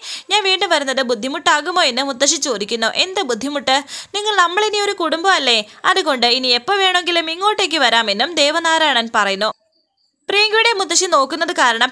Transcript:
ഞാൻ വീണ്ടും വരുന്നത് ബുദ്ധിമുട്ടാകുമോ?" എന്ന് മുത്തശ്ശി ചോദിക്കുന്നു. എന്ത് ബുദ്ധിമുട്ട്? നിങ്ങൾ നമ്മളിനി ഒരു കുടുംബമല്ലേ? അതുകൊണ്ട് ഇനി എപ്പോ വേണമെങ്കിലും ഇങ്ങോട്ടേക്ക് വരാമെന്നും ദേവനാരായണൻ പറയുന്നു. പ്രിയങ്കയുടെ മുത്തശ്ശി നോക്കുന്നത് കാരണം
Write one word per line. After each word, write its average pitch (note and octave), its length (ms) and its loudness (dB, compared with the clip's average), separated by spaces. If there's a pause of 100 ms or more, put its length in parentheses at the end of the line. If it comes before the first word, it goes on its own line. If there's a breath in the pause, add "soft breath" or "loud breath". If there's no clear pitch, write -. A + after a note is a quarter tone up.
(300 loud breath)
ഞാൻ G4+ 140 0
വീണ്ടും F#4+ 260 0
വരുന്നത് C4+ 320 0
ബുദ്ധിമുട്ടാകുമോ?" D4 800 0
എന്ന് B3+ 180 0
മുത്തശ്ശി C#4 340 0
ചോദിക്കുന്നു. A3+ 520 -4
എന്ത് F#4 340 -2
ബുദ്ധിമുട്ട്? C4+ 600 -2 (320 loud breath)
നിങ്ങൾ G#4 200 -2
നമ്മളിനി G4+ 440 2
ഒരു G4+ 120 0
കുടുംബമല്ലേ? D#4+ 720 0 (220 loud breath)
അതുകൊണ്ട് D4+ 420 2
ഇനി B3+ 200 0
എപ്പോ A#3+ 280 0
വേണമെങ്കിലും F4+ 560 0
ഇങ്ങോട്ടേക്ക് F#4 460 -2
വരാമെന്നും A#3 580 0
ദേവനാരായണൻ D#4 800 2
പറയുന്നു. G3 380 0 (760)
പ്രിയങ്കയുടെ G#4+ 440 2
മുത്തശ്ശി F4+ 320 0
നോക്കുന്നത് D#4+ 480 0
കാരണം B3 380 2